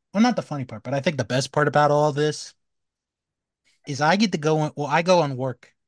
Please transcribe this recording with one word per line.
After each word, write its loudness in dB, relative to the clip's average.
well, 2
not 2
the -4
funny -8
part, -16
but -6
I 0
think -2
the -2
best -4
part 2
about 2
all 2
this -4
is -6
I 4
get 0
to -6
go 0
on, -4
well, -6
I 0
go 4
on -2
work -8